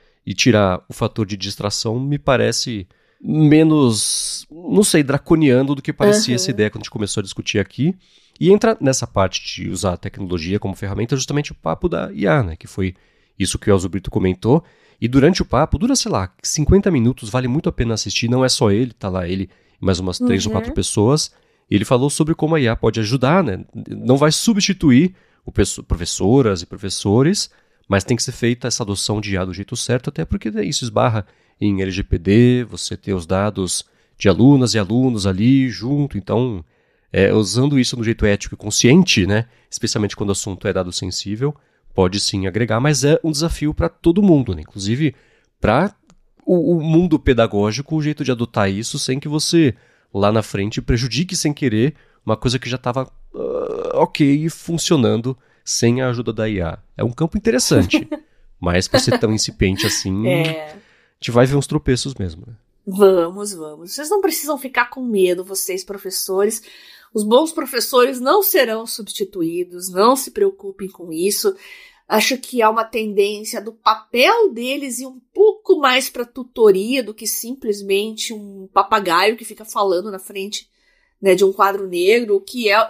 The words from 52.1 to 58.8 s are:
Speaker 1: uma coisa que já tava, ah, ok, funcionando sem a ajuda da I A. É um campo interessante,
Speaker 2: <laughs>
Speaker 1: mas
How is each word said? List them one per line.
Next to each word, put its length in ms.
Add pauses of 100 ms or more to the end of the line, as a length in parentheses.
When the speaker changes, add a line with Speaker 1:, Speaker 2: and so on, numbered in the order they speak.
Speaker 1:
uma 100
coisa 220
que 100
já 100
tava, 300 (240)
ah, 580 (100)
ok, 480
funcionando 880 (260)
sem 380
a 60
ajuda 240
da 160
I 120
A. 200 (160)
É 80
um 80
campo 260
interessante, 720 (220)
Speaker 2:
<laughs> 300
Speaker 1:
mas 280